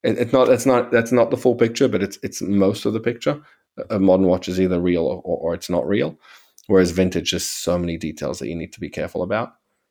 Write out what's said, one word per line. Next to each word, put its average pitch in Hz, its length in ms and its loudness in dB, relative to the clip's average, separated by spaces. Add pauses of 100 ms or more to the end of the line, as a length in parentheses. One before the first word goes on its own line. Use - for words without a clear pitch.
It, 113 140 0
it's 117 160 -2
not, 127 160 4
it's - 160 4
not, 123 260 2
that's 117 200 2
not 120 200 4
the 123 60 -2
full 120 180 2
picture, 120 320 2
but 101 160 0
it's, - 200 -8
it's - 180 -10
most 98 440 2
of 107 80 -2
the 110 60 -2
picture. 131 420 -4 (360)
A, - 180 -6
a 101 40 0
modern 95 280 6
watch 90 200 0
is 92 120 -4
either 90 200 2
real 87 240 0
or, 90 200 -2
or, 87 140 -4
or 85 160 -4
it's - 160 -10
not 85 180 -2
real. 101 320 -4 (480)
Whereas 92 240 4
vintage, 90 400 0
there's 90 180 -4
so - 280 -4
many 87 200 -4
details 73 420 -8
that - 100 -8
you 82 60 -8
need 82 180 -10
to - 60 -20
be 78 100 -10
careful 82 340 -6
about. 104 300 -4 (360)